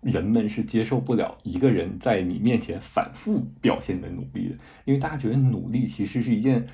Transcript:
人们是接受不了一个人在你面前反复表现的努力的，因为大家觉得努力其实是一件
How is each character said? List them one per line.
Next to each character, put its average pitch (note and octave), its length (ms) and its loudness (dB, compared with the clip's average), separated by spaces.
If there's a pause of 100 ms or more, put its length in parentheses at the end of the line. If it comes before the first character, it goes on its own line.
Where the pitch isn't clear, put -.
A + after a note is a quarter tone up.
人 F2+ 240 0
们 G#2+ 240 4
是 - 140 -2
接 A2+ 220 0
受 C3 140 0
不 A#2+ 160 0
了 - 280 -2
一 - 160 -6
个 C3 120 6
人 F#2 280 0
在 G2+ 240 2
你 F2+ 160 -2
面 A2+ 200 2
前 - 220 -6
反 - 320 -2
复 - 280 -2 (200)
表 - 200 2
现 - 200 -6
的 - 80 -10
努 - 140 -8 (100)
力 - 160 -4
的， - 60 -6 (300)
因 C3+ 100 2
为 C#3 40 4
大 C#3+ 100 -2
家 D#3 100 -6
觉 B2 100 -2
得 A#2 80 2
努 A2+ 340 2
力 A#2+ 160 0
其 G2+ 200 -4
实 A#2+ 160 -2
是 A#2+ 120 0
一 G#2 60 2
件 A#2+ 340 2